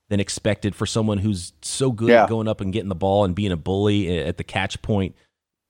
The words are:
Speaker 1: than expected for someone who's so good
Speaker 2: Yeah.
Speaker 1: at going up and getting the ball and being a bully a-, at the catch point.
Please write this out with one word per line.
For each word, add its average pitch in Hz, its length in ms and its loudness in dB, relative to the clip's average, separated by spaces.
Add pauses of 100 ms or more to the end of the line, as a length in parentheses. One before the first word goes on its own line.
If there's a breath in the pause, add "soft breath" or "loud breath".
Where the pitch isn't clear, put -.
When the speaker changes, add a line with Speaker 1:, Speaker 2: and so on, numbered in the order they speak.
Speaker 1:
than 101 100 2
expected 101 540 -2
for 107 140 -4
someone 107 320 0
who's 98 420 -2
so - 300 -2
good 113 180 0
Speaker 2:
Yeah. 117 140 8
Speaker 1:
at 95 60 4
going 110 180 -2
up 107 140 -2
and 95 120 -2
getting 98 160 -4
the 92 60 -4
ball 98 300 2
and 90 100 0
being 101 160 -2
a 87 60 0
bully 98 520 0
a-, 82 160 -2
at 87 120 -4
the - 60 -8
catch - 380 -6
point. 98 320 -2 (560)